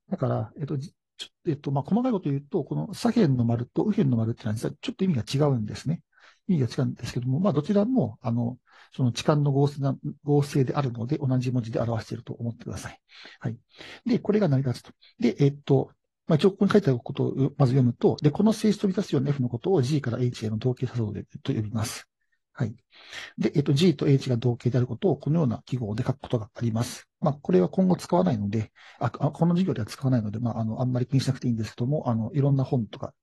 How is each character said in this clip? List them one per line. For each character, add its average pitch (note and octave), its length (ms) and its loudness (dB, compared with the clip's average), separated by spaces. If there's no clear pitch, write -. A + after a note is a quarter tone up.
だ F#3+ 80 -4
か B2 100 0
ら、 A#2+ 320 -2
え D3 40 -6
っ - 20 -4
と、 D3+ 100 -4
じ-、 C#3 160 -10
ち - 80 -16
ょ-、 - 40 -16
え E3 40 0
っ C#3 40 -2
と、 E3+ 140 -8
ま C#3+ 100 0
あ、 C3+ 40 -4
細 G#3+ 180 0
か B3+ 80 -2
い - 20 0
こ G3 80 -2
と - 80 -4
言 C#3 120 -2
う - 20 -8
と、 C#3+ 220 -4
こ - 100 -8
の D#3 180 -6
左 A#3 300 0
辺 C#3 140 4
の A#2+ 100 2
丸 A#2 180 0
と - 200 -2
右 G#3+ 80 2
辺 D#3+ 180 2
の B2 80 2
丸 A2 140 0
っ - 20 -10
て - 60 -14
い - 20 -16
う - 40 -12
の A2 40 0
は G#2+ 60 -2
実 B2+ 120 -4
は C#3+ 140 -6
ち - 80 -6
ょ - 20 -4
っ - 40 -18
と F#3+ 80 -2
意 F#3+ 40 2
味 C3+ 300 0
が D3+ 80 4
違 C#3+ 40 4
う C3+ 40 2
ん A2+ 100 -2
で G#2 120 -8
す - 120 -6
ね。 E3 140 -4
意 F#3+ 140 4
味 A#2+ 160 0
が C3+ 80 2
違 - 20 2
う B2 40 -2
ん - 40 -6
で - 120 -10
す - 80 -8
け B2+ 60 -2
ど B2 80 -2
も、 C3 120 0
ま G3 100 2
あ、 - 40 2
ど D3+ 80 2
ち G#3+ 100 -2
ら G3+ 140 4
も、 G3 340 0
あ A#2+ 100 -4
の、 A#2+ 280 -2
そ - 80 -2
の B2 60 4
置 A#2 140 -2
換 D#3 140 4
の C#3+ 160 2
合 C#3+ 160 4
成 C#3+ 120 -6
な-、 C#3 160 0
合 C#3+ 180 4
成 C#3+ 220 0
で B2 100 -2
あ D3 80 0
る B2+ 100 -2
の A#2 140 -6
で、 D3+ 120 -2
同 C3 200 0
じ B2 140 0
文 B2 100 0
字 A2 100 -8
で - 80 -2
表 A2+ 240 -2
し - 40 -18
て - 60 -8
い - 20 -6
る A2+ 80 -14
と B2+ 100 -12
思 A#2 160 -6
っ A2+ 60 -10
て - 80 -20
く - 60 -10
だ F#2+ 60 -8
さ - 140 -12
い。 - 100 -20
は - 100 -8
い。 A2+ 80 -6
で、 A#3 140 2
こ - 140 0
れ G#3+ 80 2
が G3 80 4
成 C3+ 100 4
り C#3 60 0
立 B2 160 -2
つ - 20 -20
と。 - 100 -20
で、 - 180 2
え C#3+ 100 6
っ C#3+ 160 0
と、 C3+ 280 2
ま F3 80 4
あ、 - 20 6
一 D3 100 4
応 F#3+ 60 6
こ G3+ 60 -16
こ G#3 60 4
に G3 60 4
書 G#3+ 80 6
い G3+ 40 6
て - 80 2
あ - 20 4
る A#2+ 60 0
こ - 140 -10
と C3+ 120 -2
を C3+ 340 0
ま C#3+ 80 8
ず A#2+ 60 2
読 C3+ 100 4
む A#2+ 100 4
と、 - 300 2
で、 D3+ 80 4
こ E3+ 120 0
の G#3+ 100 4
性 G#3+ 200 2
質 - 120 -2
を G3+ 40 2
満 F#3 60 -2
た G#3 80 -2
す - 120 -4
よ C#3 60 2
う C3 40 0
な C#3+ 60 0
F C#3 120 -2
の B2 60 0
こ A#2 100 -6
と F3+ 140 -2
を E3 100 4
G C#3 180 0
か B2 100 -4
ら A#2+ 80 -2
H B2 280 -2
へ G#2+ 40 -4
の A2 80 -2
同 B2+ 140 0
型 B2+ 140 -4
作 B2 120 -8
動 G#2 140 -2
で、 - 120 -8
と C3+ 100 -4
呼 A2+ 80 -2
び G#2+ 100 -6
ま G#2+ 140 -4
す。 - 240 -10
は A#2+ 100 -2
い。 G#2+ 80 -10
で、 - 200 -2
え D3+ 40 6
っ - 40 4
と、 D3 80 2
G D3+ 240 4
と D#3 100 -4
H C3+ 240 4
が B2 60 2
同 A#2+ 160 2
型 A#2+ 180 -2
で B2+ 80 2
あ - 20 4
る B2 60 2
こ A2+ 100 -8
と G3 140 0
を C#3+ 60 2
こ - 120 -6
の D#3 120 2
よ D#3+ 40 2
う B2+ 40 2
な G#2+ 180 -2
記 C3 100 -4
号 G#2+ 180 -4
で A#2+ 100 -2
書 B2+ 100 0
く - 60 -18
こ - 80 -16
と B2 100 0
が G#2 160 -10
あ - 80 -18
り A#2 100 0
ま A2+ 120 0
す。 - 240 -10
ま D3 120 0
あ、 - 20 -8
こ - 180 -4
れ F3+ 80 6
は F3+ 80 2
今 F#3+ 200 0
後 F3 80 4
使 - 200 -2
わ F3+ 80 4
な F3 80 2
い A2 60 0
の G2+ 100 -2
で、 G#2+ 240 -4
あ、 A#2+ 60 0
あ、 A#2 40 -4
こ C#3+ 340 -2
の F3 100 4
授 F3+ 140 2
業 C3+ 60 -2
で A#2+ 60 -4
は G#2+ 60 -4
使 - 160 -12
わ C3 80 0
な B2+ 80 4
い A2 40 0
の G#2+ 80 -6
で、 G#2 80 -8
ま A#2+ 140 -2
あ、 A2 80 -6
あ A2+ 40 -2
の、 A2+ 160 -4
あ B2+ 40 0
ん B2+ 80 0
ま B2 80 -2
り B2 60 -2
気 - 80 -2
に C3 60 2
し - 60 -2
な C3+ 80 0
く - 60 -14
て C3 80 -2
い - 20 2
い - 20 0
ん A2+ 40 -2
で A2 80 -4
す G2+ 100 -10
け - 60 -12
ど A#2+ 60 0
も、 C#3+ 220 -2
あ A#2 60 0
の、 A2 180 -4
い D3+ 80 0
ろ C#3 120 2
ん C#3 40 4
な C3 80 0
本 B2 220 -2
と - 140 -16
か - 120 -10